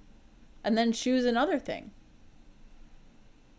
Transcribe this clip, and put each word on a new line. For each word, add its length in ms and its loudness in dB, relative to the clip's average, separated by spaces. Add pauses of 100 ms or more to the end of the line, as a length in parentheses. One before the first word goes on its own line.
(640)
and 140 2
then 140 2
choose 320 2
another 360 2
thing. 320 -8 (1700)